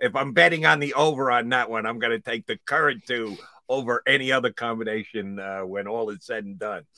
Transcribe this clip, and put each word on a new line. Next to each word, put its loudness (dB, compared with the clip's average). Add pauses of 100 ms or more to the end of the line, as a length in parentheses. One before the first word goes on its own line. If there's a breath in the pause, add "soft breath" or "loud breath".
if 0
I'm 0
betting 4
on 4
the -4
over 2
on 2
that 2
one, -2
I'm -6
gonna 2
take -6
the -4
current 2
two -4 (320 loud breath)
over 0
any 2
other 2
combination, -4
uh, -6
when -6
all -2
is -12
said -6
and -12
done. -6 (140 soft breath)